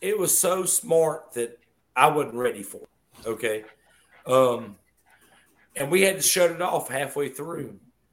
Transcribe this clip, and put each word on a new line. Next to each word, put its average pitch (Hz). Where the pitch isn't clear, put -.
it 208
was 170
so 185
smart 160
that 117
I 139
wasn't 139
ready 120
for -
it, -
okay? 107
Um, 120
and 139
we 190
had 185
to 151
shut 175
it 165
off 175
halfway 135
through, 143